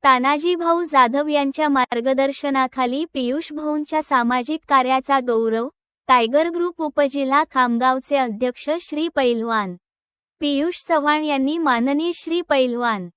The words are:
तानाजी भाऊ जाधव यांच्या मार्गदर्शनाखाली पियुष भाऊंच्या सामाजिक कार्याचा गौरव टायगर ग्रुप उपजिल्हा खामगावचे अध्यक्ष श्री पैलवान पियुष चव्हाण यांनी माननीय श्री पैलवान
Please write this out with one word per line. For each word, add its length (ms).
तानाजी 520
भाऊ 280
जाधव 440
यांच्या 420
मार्गदर्शनाखाली 1400
पियुष 400
भाऊंच्या 500
सामाजिक 560
कार्याचा 500
गौरव 480
टायगर 420
ग्रुप 320
उपजिल्हा 600
खामगावचे 640
अध्यक्ष 520
श्री 260
पैलवान 680
पियुष 480
चव्हाण 360
यांनी 340
माननीय 580
श्री 260
पैलवान 760